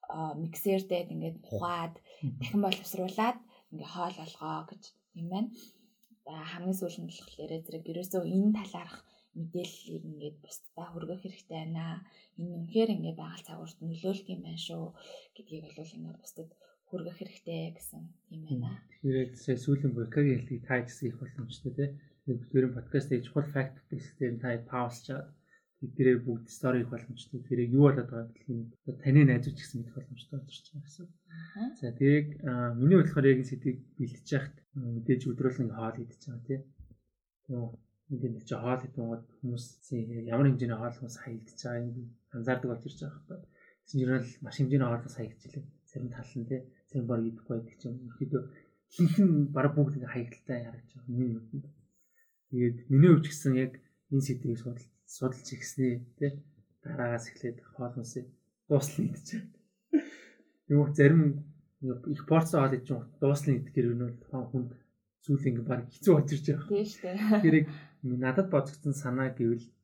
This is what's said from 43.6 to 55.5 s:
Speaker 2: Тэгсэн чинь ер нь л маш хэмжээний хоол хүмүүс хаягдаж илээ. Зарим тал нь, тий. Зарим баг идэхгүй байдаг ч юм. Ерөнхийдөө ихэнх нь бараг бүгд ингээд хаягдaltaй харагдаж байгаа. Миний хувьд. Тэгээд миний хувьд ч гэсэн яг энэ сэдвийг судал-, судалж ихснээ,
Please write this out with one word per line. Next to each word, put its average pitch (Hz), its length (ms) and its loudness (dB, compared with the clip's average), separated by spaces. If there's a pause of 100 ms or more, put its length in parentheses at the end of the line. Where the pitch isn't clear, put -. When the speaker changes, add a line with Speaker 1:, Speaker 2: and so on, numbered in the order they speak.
Speaker 2:
Тэгсэн - 140 -20
чинь 135 120 0
ер 127 80 0
нь 127 140 2
л - 140 -12
маш - 200 -12
хэмжээний 131 300 4
хоол 117 100 0
хүмүүс - 200 -10
хаягдаж - 260 -10
илээ. - 220 -12 (160)
Зарим - 280 -10
тал 120 240 -14
нь, 117 160 -6
тий. 131 120 -2 (220)
Зарим 123 220 -4
баг 117 160 0
идэхгүй 113 320 -6
байдаг 117 240 -8
ч - 60 -20
юм. 120 120 -6
Ерөнхийдөө 127 460 -4 (520)
ихэнх 170 240 4
нь 151 320 6
бараг 143 240 2
бүгд 143 200 4
ингээд 120 220 -8
хаягдaltaй 120 440 -6
харагдаж 117 320 -14
байгаа. 123 220 -12
Миний 123 240 0
хувьд. 123 280 -10 (880)
Тэгээд 120 320 2
миний 143 240 10
хувьд 160 160 10
ч - 40 -4
гэсэн - 260 0
яг 131 180 0 (380)
энэ 139 100 4
сэдвийг 123 380 -4
судал-, - 340 -12 (100)
судалж - 460 -6
ихснээ, 127 460 -2 (160)